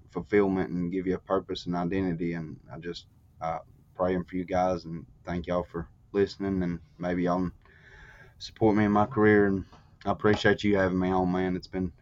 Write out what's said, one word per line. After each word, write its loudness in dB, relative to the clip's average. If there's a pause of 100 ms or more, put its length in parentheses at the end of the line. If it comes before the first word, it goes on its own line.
(100)
fulfillment 0
and -4
give -4
you 0
a -4
purpose -4
and -4
identity. -2
And -10 (160)
I -14
just, -12 (340)
uh, -4 (360)
praying 0
for -10
you -4
guys 0
and -10 (200)
thank -6
y'all -2
for -10 (240)
listening, 0
and -4 (180)
maybe -2
y'all 0 (880)
support 2
me 4
in 4
my 4
career. 6
And 0 (400)
I 0
appreciate 2
you 2
having 2
me 0
on, 2
man. 0
It's -10
been, -6